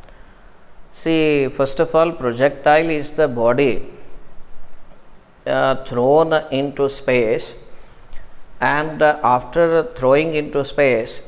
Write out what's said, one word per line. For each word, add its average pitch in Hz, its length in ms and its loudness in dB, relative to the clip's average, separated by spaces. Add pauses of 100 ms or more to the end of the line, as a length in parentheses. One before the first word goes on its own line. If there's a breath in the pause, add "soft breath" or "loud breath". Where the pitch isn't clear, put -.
(920 soft breath)
See, 151 560 2
first 135 320 -2
of 160 160 0
all, 165 160 4
projectile 143 800 2
is 151 220 -4
the 151 180 2
body, 120 580 2 (1600)
uh, 135 300 0 (100)
thrown 143 480 2 (180)
into 139 380 -2
space, 123 640 0 (1040 soft breath)
and, 147 440 0
uh, 151 180 4
after 156 600 2 (120)
throwing 143 380 2
into 147 320 -2
space, 123 600 0